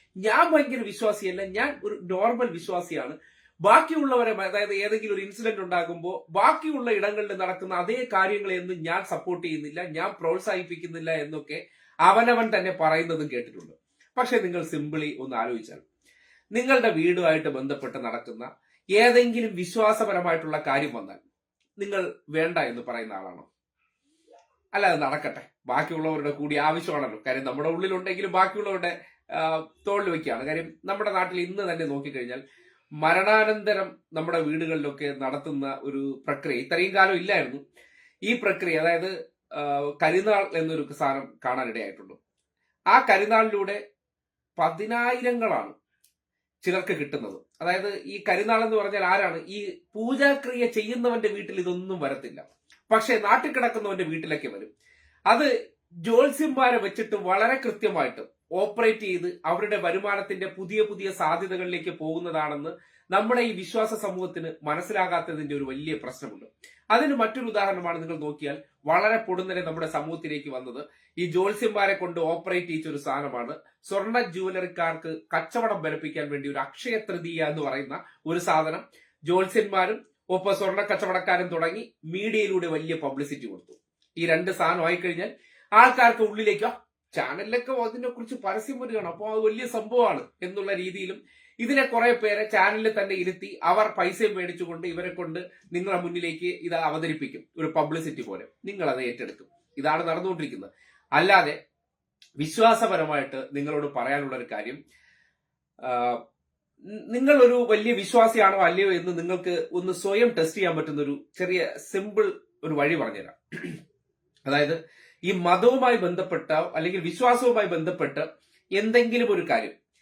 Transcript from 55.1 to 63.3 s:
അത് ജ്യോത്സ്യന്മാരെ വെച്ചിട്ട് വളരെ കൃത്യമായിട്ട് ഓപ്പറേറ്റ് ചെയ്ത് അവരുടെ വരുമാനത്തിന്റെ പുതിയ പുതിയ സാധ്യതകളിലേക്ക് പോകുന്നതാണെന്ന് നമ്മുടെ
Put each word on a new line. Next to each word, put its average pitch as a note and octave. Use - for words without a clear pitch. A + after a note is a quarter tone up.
അത് A#3+
ജ്യോത്സ്യന്മാരെ B3
വെച്ചിട്ട് G3+
വളരെ G3+
കൃത്യമായിട്ട് E3+
ഓപ്പറേറ്റ് G#3+
ചെയ്ത് F3+
അവരുടെ G#3
വരുമാനത്തിന്റെ G3
പുതിയ F#3+
പുതിയ G3
സാധ്യതകളിലേക്ക് F3+
പോകുന്നതാണെന്ന് D#3
നമ്മുടെ A3